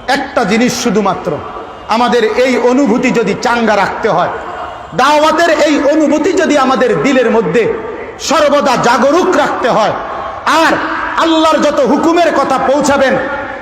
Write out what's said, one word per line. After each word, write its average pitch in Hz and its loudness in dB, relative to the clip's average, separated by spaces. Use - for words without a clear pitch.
একটা 269 -2
জিনিস 226 2
শুধুমাত্র, 190 0
আমাদের 233 2
এই 254 2
অনুভূতি 254 2
যদি 208 0
চাঙ্গা 233 0
রাখতে - -2
হয়, 170 0
দাওয়াতের 302 2
এই 311 2
অনুভূতি 311 2
যদি 311 0
আমাদের 254 2
দিলের 262 2
মধ্যে 220 0
সর্বদা 285 2
জাগরুক 277 2
রাখতে - -2
হয়, 190 0
আর 285 2
আল্লাহর 320 2
যত 294 0
হুকুমের 302 2
কথা 269 0
পৌঁছাবেন, 262 2